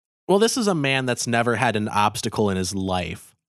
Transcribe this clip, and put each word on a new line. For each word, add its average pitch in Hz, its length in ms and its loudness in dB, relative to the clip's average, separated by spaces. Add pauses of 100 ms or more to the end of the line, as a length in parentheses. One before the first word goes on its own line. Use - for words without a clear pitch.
(280)
well, 190 100 4
this 226 200 2
is 226 80 0
a 202 80 2
man 135 320 0
that's 120 200 -2
never 117 300 2
had 110 180 2
an 107 140 -2
obstacle 104 640 0
in 95 80 -2
his 92 160 -4
life, 95 540 -4 (220)